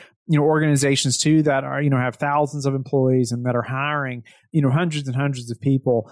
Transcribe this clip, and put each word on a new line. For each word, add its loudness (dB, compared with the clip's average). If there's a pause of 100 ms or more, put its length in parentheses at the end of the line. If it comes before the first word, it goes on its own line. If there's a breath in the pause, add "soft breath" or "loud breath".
(280 loud breath)
you 2
know, 2
organizations 2
too 4
that 0
are, -4
you 0
know, 2
have -2
thousands -2
of -2
employees 2
and -4
that 0
are 0
hiring, -6 (260 soft breath)
you 0
know, 4
hundreds 0
and -4
hundreds -4
of -12
people, 0